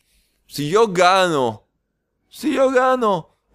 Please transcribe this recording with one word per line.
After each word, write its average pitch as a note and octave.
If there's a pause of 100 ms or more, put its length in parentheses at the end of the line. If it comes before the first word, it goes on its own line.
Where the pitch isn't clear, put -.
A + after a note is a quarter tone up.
(460)
Si D3
yo A3
gano, F3 (640)
si -
yo C4
gano B3+ (180)